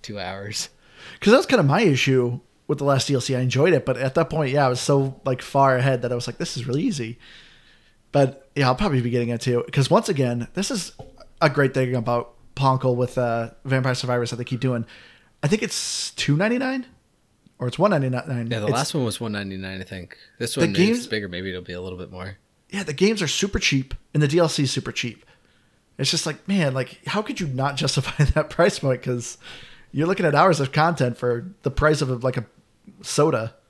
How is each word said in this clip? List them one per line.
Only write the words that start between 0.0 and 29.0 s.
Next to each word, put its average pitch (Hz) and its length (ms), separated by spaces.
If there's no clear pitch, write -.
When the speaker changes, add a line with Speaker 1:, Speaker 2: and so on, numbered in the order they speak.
Speaker 1:
two 104 160
hours. 98 500
Speaker 2:
'Cause 196 120
that's 320 140
kinda 226 180
my 156 180
issue 131 580
with 151 100
the 139 60
last 139 240
D 143 60
L 123 60
C. 131 140
I 123 60
enjoyed 127 320
it, 135 120
but 127 120
at 131 180
that - 160
point, 151 220
yeah, 143 140
I - 20
was 123 120
so, 135 440
like, 131 180
far 135 340
ahead 127 260
that 123 100
I - 20
was 120 120
like, 117 120
"This - 180
is 123 100
really 139 160
easy." 135 360
But, 135 420
yeah, 139 120
I'll 127 80
probably 147 260
be 120 100
getting 120 180
it 117 120
too. 120 320
'Cause 135 180
once 226 180
again, 120 460
this 190 160
is 208 220
a 156 100
great 135 240
thing 127 200
about 120 400
Poncle 131 420
with, 123 220
uh, 117 320
Vampire 131 300
Survivors 123 360
that 113 60
they 120 80
keep 120 160
doing. 123 240
I 147 60
think 214 140
it's - 500
two - 240
ninety-nine 254 500
or 127 100
it's - 100
one 202 140
ninety-nine. 127 580
Speaker 1:
Yeah, 113 100
the 104 60
Speaker 2:
It's 117 80
Speaker 1:
last 139 200
one 139 100
was 107 160
one 110 120
ninety-nine, 95 480
I 92 40
think. 92 320
This 117 160
Speaker 2:
The 135 80
Speaker 1:
one 170 80
is - 60
Speaker 2:
games 226 300
Speaker 1:
bigger. 104 220
Maybe 90 220
it'll 90 120
be 87 120
a 90 60
little 90 180
bit 92 120
more. 92 280
Speaker 2:
Yeah, 196 120
the 151 100
games 202 300
are 151 60
super 196 300
cheap, 135 360
and 151 100
the 147 60
D 160 100
L 165 100
C 147 160
is 127 80
super 123 200
cheap. - 320
It's 131 120
just 170 160
like, 147 220
man, 165 260
like, 131 320
how 208 160
could 214 180
you 175 60
not 135 300
<laughs> 127 60
justify 143 420
that 151 260
price 185 300
point? 131 220